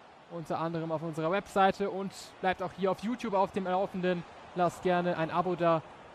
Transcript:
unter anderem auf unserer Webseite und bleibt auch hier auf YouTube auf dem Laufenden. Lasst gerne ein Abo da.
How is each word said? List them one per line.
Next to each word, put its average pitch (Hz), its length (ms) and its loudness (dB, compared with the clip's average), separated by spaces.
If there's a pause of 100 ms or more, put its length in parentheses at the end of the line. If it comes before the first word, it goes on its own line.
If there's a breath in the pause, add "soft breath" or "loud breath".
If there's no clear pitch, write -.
(300)
unter 170 280 -4
anderem 165 340 -2
auf 156 100 -2
unserer 160 280 -2
Webseite 196 580 4
und 190 240 -4 (280)
bleibt 185 220 0
auch 175 140 -4
hier 185 140 2
auf 180 100 0
YouTube 233 320 -4
auf 196 200 2
dem 196 120 -2
Laufenden. 180 600 0 (320)
Lasst 175 260 2
gerne 175 360 2
ein 160 120 0
Abo 175 240 0
da. 165 280 4 (320)